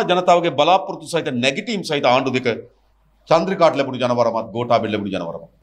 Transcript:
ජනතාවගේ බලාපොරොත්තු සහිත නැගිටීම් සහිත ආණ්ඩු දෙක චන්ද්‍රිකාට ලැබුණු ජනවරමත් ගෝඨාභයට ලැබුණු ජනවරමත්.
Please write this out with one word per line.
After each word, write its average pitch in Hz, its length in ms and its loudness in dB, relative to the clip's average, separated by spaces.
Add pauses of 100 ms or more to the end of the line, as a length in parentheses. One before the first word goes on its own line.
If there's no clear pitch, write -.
ජනතාවගේ 175 460 2
බලාපොරොත්තු 165 540 0
සහිත 156 280 -4
නැගිටීම් 160 480 -2
සහිත 147 220 -4
ආණ්ඩු 131 280 2
දෙක 123 160 -2 (800)
චන්ද්‍රිකාට 170 480 4
ලැබුණු 135 220 -2
ජනවරමත් 117 520 0
ගෝඨාභයට 113 420 0
ලැබුණු 101 200 -4
ජනවරමත්. 85 320 -8 (180)